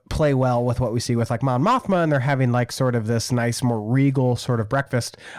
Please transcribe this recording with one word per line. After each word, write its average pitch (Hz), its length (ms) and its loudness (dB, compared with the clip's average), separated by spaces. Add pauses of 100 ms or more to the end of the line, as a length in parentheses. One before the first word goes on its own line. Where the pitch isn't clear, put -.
(120)
play 147 240 0
well 127 300 2
with 123 160 0
what 113 120 0
we 120 60 -2
see 120 180 -2
with, 117 140 0
like, 117 120 -2
Mon 127 200 0
Mothma, 196 400 2
and 160 80 0
they're 143 100 2
having, 131 300 0
like, 120 220 0
sort 127 220 0
of 110 120 -2
this 117 240 -2
nice, 120 320 0
more 117 180 0
regal 131 560 2
sort 120 240 -2
of 107 80 -4
breakfast. 135 480 -2 (220)